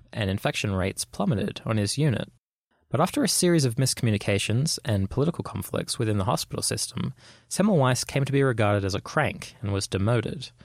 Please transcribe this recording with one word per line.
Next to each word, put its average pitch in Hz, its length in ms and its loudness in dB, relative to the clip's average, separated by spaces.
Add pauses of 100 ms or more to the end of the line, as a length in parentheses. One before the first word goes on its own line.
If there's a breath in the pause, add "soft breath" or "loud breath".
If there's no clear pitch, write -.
(140)
and 104 160 -2
infection 143 440 -2
rates 95 300 -2
plummeted 117 640 -2
on 113 120 -2
his 101 200 -2
unit. 143 340 0 (580)
But - 120 0
after 269 220 0
a 214 40 2
series 170 380 4
of 117 100 0
miscommunications 113 1080 0
and 98 240 2
political 151 340 0
conflicts - 560 -6
within 107 180 0
the 95 60 0
hospital - 400 -4
system, - 500 -4 (360 loud breath)
Semmelweis 147 580 2
came 139 160 0
to 135 80 -4
be 139 120 4
regarded 104 420 2
as 95 100 -2
a - 60 -2
crank - 600 -2
and 101 120 -2
was 98 140 0
demoted. 107 640 0 (140)